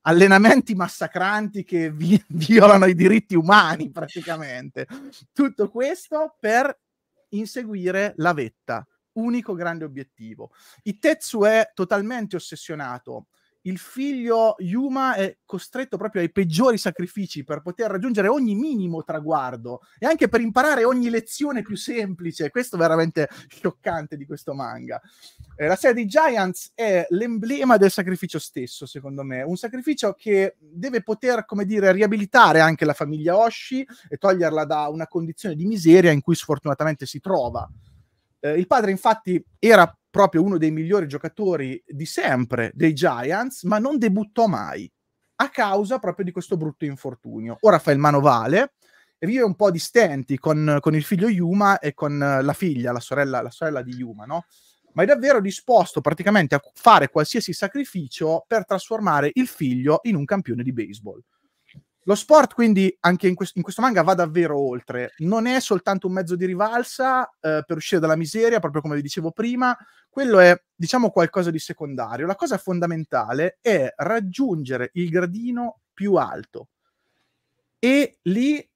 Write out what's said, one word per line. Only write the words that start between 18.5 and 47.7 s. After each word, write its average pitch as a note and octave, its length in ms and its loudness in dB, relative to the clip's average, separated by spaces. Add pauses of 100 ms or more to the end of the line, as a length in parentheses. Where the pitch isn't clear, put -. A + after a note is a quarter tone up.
minimo G3 480 -4
traguardo C3 760 -6 (180)
e A#3+ 80 -4
anche D#4 200 2
per A#3 140 0
imparare B3 420 0
ogni B3 280 0
lezione A#3 500 -4
più G#3+ 140 -10
semplice. F3 720 -6
Questo - 260 -6
è F3+ 40 -4
veramente E3 500 0 (200)
scioccante D#3+ 680 -8
di C#3 80 -16
questo D3 300 -12
manga. A#2+ 440 -12 (560)
Eh, D3+ 120 -4
la F3+ 80 2
serie B3+ 180 2
dei A3+ 140 -2
Giants A3 680 0
è G3 360 0
l'emblema A#3 680 0
del F#3+ 140 6
sacrificio F3+ 480 -6
stesso, C#3 480 -12
secondo C#3 340 -14
me. C3 220 -8
Un E3+ 140 -6
sacrificio A#3+ 560 -6
che G3 440 -2
deve F3+ 460 -6
poter, A3 420 -2
come G3+ 200 -4
dire, G3 260 2
riabilitare G3+ 680 6
anche D#3+ 220 4
la D3+ 120 2
famiglia D#3 420 -2
Oshi A#3 500 -2 (220)
e D3 80 -10
toglierla E3 480 0
da D3+ 220 -2
una D#3+ 200 -8
condizione E3+ 460 -6
di D#3+ 140 -4
miseria F3 420 8
in D3 120 4
cui E3+ 120 0
sfortunatamente D3+ 720 -4
si C3+ 140 -14
trova. B2 500 -4 (720)
Eh, D3 180 -4
il F3+ 80 -2
padre A3+ 240 2
infatti F#3+ 500 -2 (200)
era G3+ 360 6 (160)
proprio F3+ 320 2
uno G3 140 -2
dei D#3 140 0
migliori D#3+ 360 -2
giocatori D3 800 -6
di D3+ 180 -12
sempre B2 680 -2
dei D#3+ 200 2
Giants, D#3 720 -4
ma G#3+ 160 0
non C#4 180 -2
debuttò A3 480 0
mai G2 460 -6 (460)
a C4 100 -2
causa G#3 520 -2
proprio F#3 260 -6
di F3 80 -8
questo F3+ 240 -6
brutto D#3 260 -8
infortunio. A#2+ 800 -10
Ora G#3 180 6